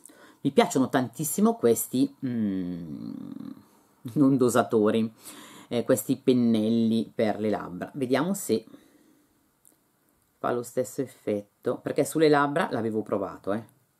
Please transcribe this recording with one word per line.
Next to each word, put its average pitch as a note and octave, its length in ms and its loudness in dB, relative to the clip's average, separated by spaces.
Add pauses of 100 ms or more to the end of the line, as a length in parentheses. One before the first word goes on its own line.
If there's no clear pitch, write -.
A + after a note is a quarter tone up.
(420)
Mi C#3 100 -2
piacciono C#3+ 360 2
tantissimo D#3+ 680 -2
questi, B2+ 580 0 (100)
mm, F2+ 880 -6 (1000)
non C#3 240 6
dosatori, A2+ 760 2 (540)
eh, A#2 160 -2
questi - 340 0
pennelli A2+ 960 2
per G#2 280 0
le G#2+ 100 0
labbra. F2+ 440 -6
Vediamo C3+ 400 0
se - 300 -2 (1700)
fa - 140 -2
lo A#2+ 100 -4
stesso B2+ 380 -6
effetto, - 800 -6
perché - 260 -2
sulle D#3 240 2
labbra C#3+ 420 2
l'avevo A2 320 -2
provato, F#2+ 520 -6
eh. A2+ 100 -6 (360)